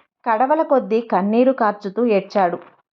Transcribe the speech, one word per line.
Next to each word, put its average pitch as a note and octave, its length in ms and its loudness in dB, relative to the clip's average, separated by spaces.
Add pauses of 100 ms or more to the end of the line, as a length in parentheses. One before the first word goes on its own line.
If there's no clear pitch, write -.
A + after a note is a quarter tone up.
(300)
కడవల C4 320 2
కొద్దీ A#3+ 400 0
కన్నీరు A3+ 500 0
కార్చుతూ G#3 540 -2
ఏడ్చాడు. G3 520 0 (360)